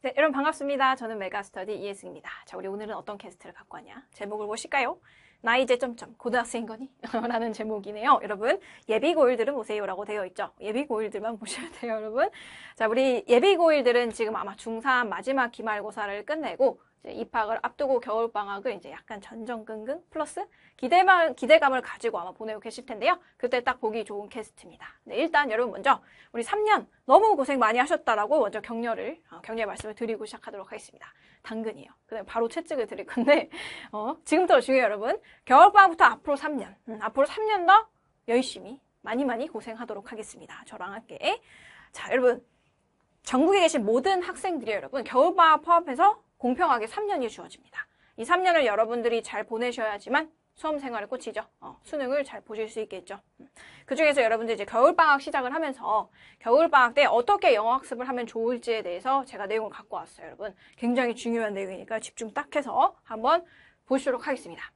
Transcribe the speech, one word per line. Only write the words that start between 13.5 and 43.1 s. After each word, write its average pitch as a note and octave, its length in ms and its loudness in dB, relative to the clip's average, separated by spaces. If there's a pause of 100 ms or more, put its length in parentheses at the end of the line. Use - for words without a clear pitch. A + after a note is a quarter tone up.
고 E4 160 6
일들은 A#3+ 380 2
지금 A3 260 -4
아마 F#3+ 180 -8
중삼 A#3+ 540 -2
마지막 A#3+ 420 -2
기말고사를 G#3 760 -8
끝내고 C4+ 540 0 (220)
이제 - 120 -16
입학을 A3+ 480 -4
앞두고 C4 400 -2
겨울방학을 G#3+ 720 -4
이제 D#3+ 160 -18
약간 G3+ 300 -16
전전긍긍 A3+ 880 -10
플러스 D#4 360 -8 (300)
기대만, E4+ 600 4
기대감을 C4+ 460 6
가지고 G#3+ 380 -6
아마 F3+ 120 -10
보내고 A3 280 -12
계실 A#3 260 -14
텐데요. B3+ 320 0 (200)
그때 B3 260 0
딱 B3 160 -2
보기 A3 240 -4
좋은 G3+ 260 -10
캐스트입니다. - 680 -16 (100)
네, - 120 -10
일단 D4 340 2
여러분 A3+ 220 0
먼저 A#3 280 2 (320)
우리 - 100 -6
삼 G#4+ 220 -2
년 G#4+ 220 2 (180)
너무 G#4 320 8
고생 C#4 200 -2
많이 A#3 220 2
하셨다라고 B3 640 0
먼저 G#3+ 200 -2
격려를, A#3 600 -8 (100)
어, - 100 -20
격려의 A3+ 240 -6
말씀을 G#3+ 300 -12
드리고 G#3+ 300 -8
시작하도록 G#3 460 -16
하겠습니다. - 420 -20 (280)
당근이에요. A3 480 -10 (160)
그다음에 G#3+ 200 -12
바로 A#3 240 -2
채찍을 C#4+ 360 -4
드릴 F#3+ 200 -12
건데, - 440 2 (440)
어, A3+ 220 -6 (100)
지금부터 E4+ 340 4
중요해요, C4 260 2
여러분. G#3+ 340 -2 (260)
겨울방학부터 F#4 600 8
앞으로 C4+ 300 2
삼 D4+ 220 -6
년, G3+ 180 -10 (140)
음, A3 120 -10
앞으로 A3+ 240 0
삼 G#4+ 220 -6
년 G4 180 0
더 G#4 220 8 (400)
열심히 B3 520 -4 (220)
많이 B3 240 -4
많이 B3 220 -4
고생하도록 A3 640 -12
하겠습니다. - 540 -16
저랑 - 280 -14
함께. D4 480 -6 (520)
자, - 180 -8
여러분. B3 340 2 (760)